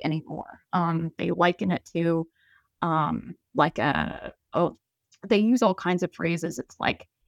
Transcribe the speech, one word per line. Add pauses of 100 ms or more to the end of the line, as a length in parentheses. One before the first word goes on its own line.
anymore. (100)
Um,
they
liken
it
to, (560)
um, (180)
like
a, (220)
oh, (500)
they
use
all
kinds
of
phrases.
It's
like, (220)